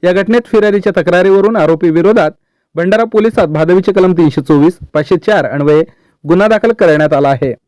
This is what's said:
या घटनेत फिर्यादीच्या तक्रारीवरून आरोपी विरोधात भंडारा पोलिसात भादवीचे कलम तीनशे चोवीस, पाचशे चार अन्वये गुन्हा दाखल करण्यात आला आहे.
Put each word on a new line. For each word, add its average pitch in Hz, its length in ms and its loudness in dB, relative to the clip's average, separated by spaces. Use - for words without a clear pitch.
या 180 80 0
घटनेत 208 340 0
फिर्यादीच्या 208 560 -2
तक्रारीवरून 190 540 0
आरोपी 165 340 0
विरोधात 170 420 0
भंडारा 190 280 0
पोलिसात 220 440 0
भादवीचे 160 440 0
कलम 185 220 0
तीनशे 160 280 0
चोवीस, 151 320 2
पाचशे 151 240 -2
चार 185 280 -2
अन्वये 143 380 0
गुन्हा 185 200 2
दाखल 220 240 0
करण्यात 156 420 0
आला 139 160 0
आहे. 131 260 -2